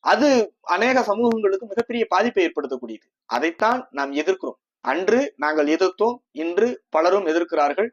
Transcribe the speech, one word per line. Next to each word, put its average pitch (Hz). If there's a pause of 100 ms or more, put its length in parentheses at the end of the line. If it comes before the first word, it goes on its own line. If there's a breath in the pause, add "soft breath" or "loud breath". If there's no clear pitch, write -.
அது 233
அநேக 240
சமூகங்களுக்கு 220
மிகப்பெரிய 226
பாதிப்பை 202
ஏற்படுத்தக்கூடியது. 127 (200)
அதைத்தான் 170
நாம் 139
எதிர்க்கிறோம். 156 (220)
அன்று 190
நாங்கள் 151
எதிர்த்தோம், 190
இன்று 175
பலரும் 180
எதிர்க்கிறார்கள். 160